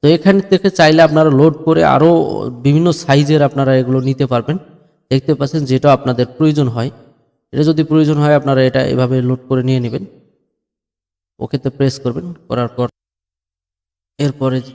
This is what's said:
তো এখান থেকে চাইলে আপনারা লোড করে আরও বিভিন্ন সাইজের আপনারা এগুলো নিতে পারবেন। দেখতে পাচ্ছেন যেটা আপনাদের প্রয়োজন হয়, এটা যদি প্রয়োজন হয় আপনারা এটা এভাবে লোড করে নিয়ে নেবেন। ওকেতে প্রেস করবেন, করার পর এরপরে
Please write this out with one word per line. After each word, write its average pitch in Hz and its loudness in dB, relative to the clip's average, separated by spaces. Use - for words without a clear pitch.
তো 147 2
এখান 185 4
থেকে 196 0
চাইলে 160 4
আপনারা 156 4
লোড 147 4
করে 160 0
আরও 151 2
বিভিন্ন 143 0
সাইজের 147 0
আপনারা 135 0
এগুলো 131 0
নিতে 135 -2
পারবেন। 127 -4
দেখতে 135 0
পাচ্ছেন 143 -4
যেটা 131 2
আপনাদের 123 -2
প্রয়োজন 151 -2
হয়, 117 -6
এটা 143 -2
যদি 156 0
প্রয়োজন 156 0
হয় 147 2
আপনারা 139 0
এটা 127 0
এভাবে 127 -2
লোড 127 -2
করে 127 -2
নিয়ে 131 0
নেবেন। 120 -8
ওকেতে 135 -6
প্রেস 131 -4
করবেন, 165 -8
করার 120 -4
পর 120 -6
এরপরে 131 -2